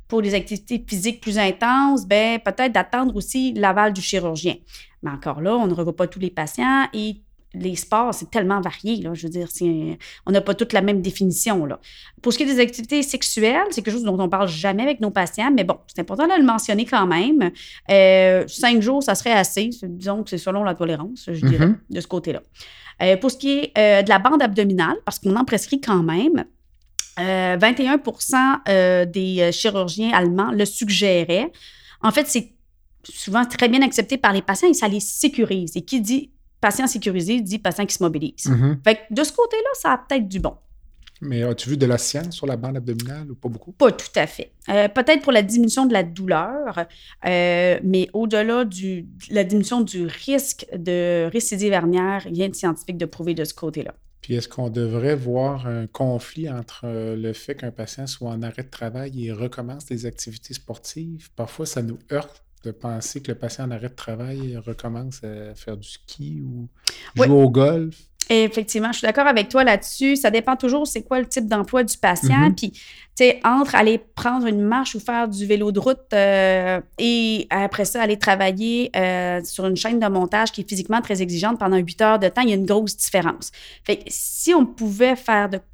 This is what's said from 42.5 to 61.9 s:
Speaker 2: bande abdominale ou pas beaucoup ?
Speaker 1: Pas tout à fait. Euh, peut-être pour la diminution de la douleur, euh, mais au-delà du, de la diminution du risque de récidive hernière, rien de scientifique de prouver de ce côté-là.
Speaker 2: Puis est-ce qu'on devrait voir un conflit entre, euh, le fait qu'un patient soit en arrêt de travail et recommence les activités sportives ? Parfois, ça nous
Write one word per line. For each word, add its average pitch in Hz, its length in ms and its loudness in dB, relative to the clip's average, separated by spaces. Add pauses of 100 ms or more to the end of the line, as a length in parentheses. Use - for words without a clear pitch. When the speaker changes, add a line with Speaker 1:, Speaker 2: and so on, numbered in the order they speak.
Speaker 2:
bande 127 200 -8
abdominale 123 540 -8
ou 123 40 -14
pas - 140 -10
beaucoup ? 117 240 -12
Speaker 1:
Pas 254 200 4
tout - 220 -14
à 160 120 0
fait. - 260 -14 (160)
Euh, 208 200 2
peut-être 277 340 2
pour 277 100 2
la 220 100 6
diminution 233 440 2
de 240 80 2
la 185 80 2
douleur, 180 840 -4 (420)
euh, 175 560 2
mais 185 300 2
au-delà 220 520 0
du, 185 380 -6
de - 320 -12
la 202 100 2
diminution 208 360 0
du 185 260 -2
risque - 600 -4 (100)
de 175 560 -2
récidive 208 400 -2
hernière, 185 520 2
rien 180 260 -4
de - 40 -10
scientifique 175 440 -6
de 170 80 -4
prouver 165 260 -6
de 160 120 -4
ce 151 100 -10
côté-là. 156 400 -10 (260)
Speaker 2:
Puis - 140 -8
est-ce 120 140 -4
qu'on 123 200 -8
devrait 117 480 -2
voir 131 500 -4
un 117 200 -6
conflit 131 640 -6
entre, 123 340 -12
euh, 113 320 -6
le 110 160 -6
fait - 220 -12
qu'un 123 160 -12
patient 113 360 -12
soit 123 240 -10
en 113 120 -8
arrêt 117 220 -10
de 135 60 -20
travail 123 560 -10
et 113 60 -6
recommence 123 560 -10
les 120 160 -8
activités - 480 -14
sportives ? - 840 -14
Parfois, 120 280 -8
ça 143 160 -8
nous 113 180 -8 (140)